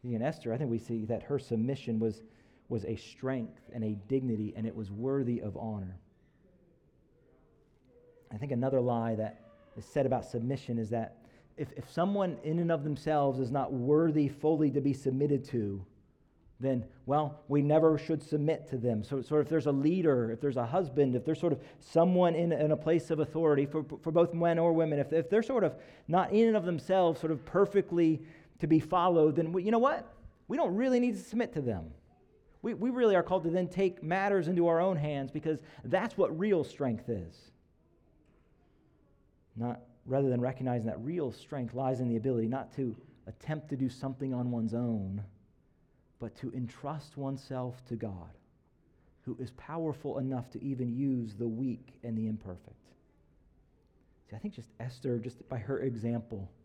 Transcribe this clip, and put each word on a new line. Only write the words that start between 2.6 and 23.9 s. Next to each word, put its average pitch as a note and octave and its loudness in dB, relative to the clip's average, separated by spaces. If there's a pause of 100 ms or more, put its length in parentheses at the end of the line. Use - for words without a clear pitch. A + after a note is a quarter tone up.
was G2+ -4
a A2+ -4
strength B2+ -6 (120)
and A2+ -4
a G#2+ -2 (100)
dignity, A#2+ 0
and A2 -6
it A2 -6
was G2+ -8
worthy A#2+ -2
of G#2 -8
honor. G2 -8 (2250)
I G#2+ -12
think C3 -6
another B2+ 2
lie A#2 0
that G#2+ -6 (360)
is A2 -14
said C#3 0
about B2+ 0
submission A#2+ -4
is A2 -4
that A2+ -4 (380)
if, C#3+ -8
if - -14
someone F#3 0
in D#3+ 0
and E3+ 2
of D3+ 0
themselves C#3+ 0
is B2+ -2
not C#3 -2
worthy D3 4
fully D3+ 2
to C#3 0
be C#3 2
submitted C#3 0
to, G2+ -4 (760)
then, B2+ 0 (220)
well, D3 0
we C#3+ 4
never D#3 6
should D#3 -2
submit D3+ -2
to C3 -4
them. A2 0
So, C3+ -4
so D3+ 0
if D3 2
there's D#3 0
a D3 4
leader, C#3 4
if A#2 -6
there's C#3 0
a A#2+ 0
husband, C3+ 2
if B2 -2
there's D#3 0
sort E3+ 2
of B2+ -2 (200)
someone F3 4
in, E3+ 2
in D3+ 2
a D3+ 4
place D#3+ 0
of D#3 0
authority D3+ 4
for, D3 -4 (180)